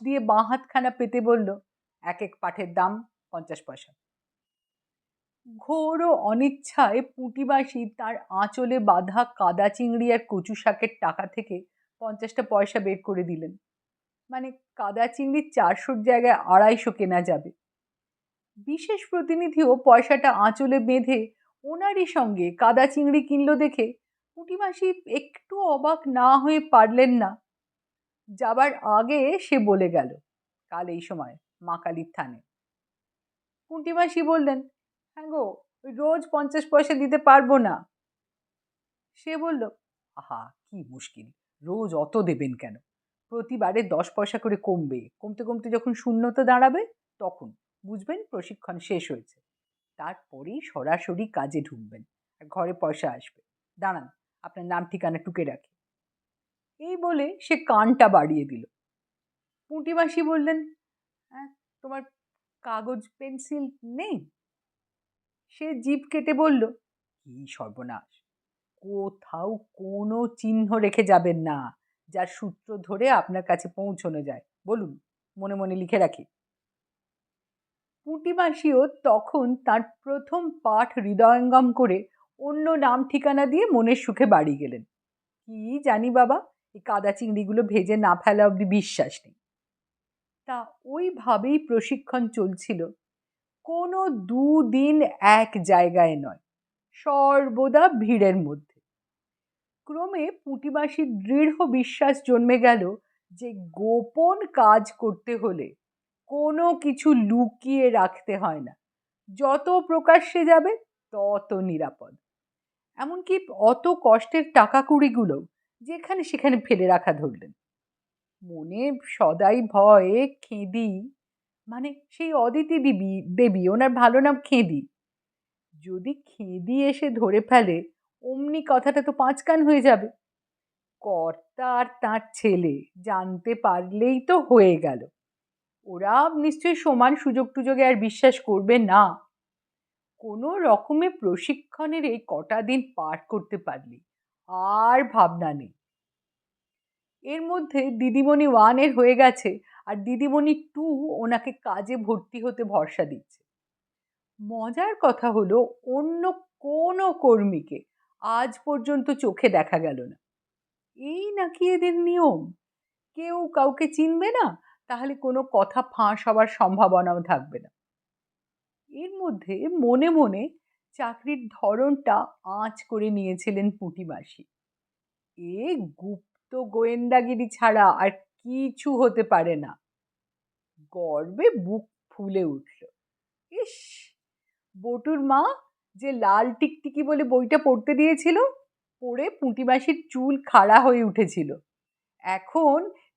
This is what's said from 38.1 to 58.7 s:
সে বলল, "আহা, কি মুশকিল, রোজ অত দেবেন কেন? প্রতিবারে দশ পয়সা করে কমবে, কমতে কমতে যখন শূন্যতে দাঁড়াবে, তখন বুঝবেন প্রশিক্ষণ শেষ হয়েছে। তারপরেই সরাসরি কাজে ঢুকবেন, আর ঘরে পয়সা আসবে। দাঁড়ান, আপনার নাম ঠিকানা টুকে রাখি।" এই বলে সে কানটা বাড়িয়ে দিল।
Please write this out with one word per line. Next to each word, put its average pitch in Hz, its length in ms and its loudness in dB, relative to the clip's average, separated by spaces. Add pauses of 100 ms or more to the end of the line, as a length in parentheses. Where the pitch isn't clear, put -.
সে 320 220 -10
বলল, 302 320 -6 (460)
"আহা, 131 340 -14
কি 165 400 -20
মুশকিল, 127 380 -20 (360)
রোজ 180 320 -6
অত 151 220 -2
দেবেন 143 360 -2
কেন? 117 220 -16 (540)
প্রতিবারে 226 540 -4
দশ 170 320 -4
পয়সা 151 220 -4
করে 208 180 -4
কমবে, 143 520 -4 (120)
কমতে 208 240 -14
কমতে 233 260 -8
যখন 233 240 -2
শূন্যতে 233 500 -2
দাঁড়াবে, 262 420 4 (340)
তখন 185 340 -10 (320)
বুঝবেন 220 440 -12
প্রশিক্ষণ 180 500 -14
শেষ 170 320 -8
হয়েছে। - 300 -16 (560)
তারপরেই 165 640 -16
সরাসরি 170 640 -6
কাজে 147 340 -8
ঢুকবেন, 110 420 -16 (380)
আর 151 60 -20
ঘরে 180 260 -6
পয়সা 156 380 -6
আসবে। - 300 -18 (380)
দাঁড়ান, 170 280 -8 (360)
আপনার 175 220 -16
নাম 175 200 -6
ঠিকানা 170 320 -6
টুকে 175 260 -6
রাখি।" - 280 -12 (1120)
এই 359 140 -10
বলে 339 440 -4
সে - 160 -4
কানটা 233 520 4
বাড়িয়ে 156 360 2
দিল। 120 180 -14 (1040)